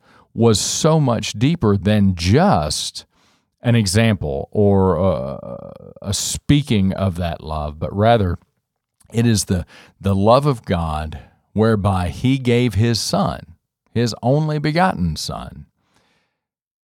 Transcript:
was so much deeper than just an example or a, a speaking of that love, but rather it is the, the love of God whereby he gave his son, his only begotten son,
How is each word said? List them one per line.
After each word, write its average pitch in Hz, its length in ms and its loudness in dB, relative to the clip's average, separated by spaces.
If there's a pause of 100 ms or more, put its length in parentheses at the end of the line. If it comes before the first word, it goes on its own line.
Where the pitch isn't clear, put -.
(340)
was 110 260 4
so 156 400 0
much 117 320 -2
deeper 113 440 0
than 98 380 2
just 90 920 0 (560)
an 120 120 2
example 101 800 0
or 98 440 4
a, 67 960 -4 (100)
a 98 120 -6
speaking 110 800 0
of 95 240 -2
that 85 260 -6
love, 76 360 -8
but - 180 -6
rather 104 420 2 (760)
it 117 140 2
is 107 200 2
the, 87 180 -2 (360)
the 98 140 0
love 113 320 4
of 131 180 -2
God 78 540 -4 (360)
whereby 98 560 0
he 131 280 -2
gave 120 360 0
his 117 260 0
son, - 540 -4 (380)
his 113 300 -2
only 151 360 0
begotten 151 580 -2
son, - 500 -12 (1200)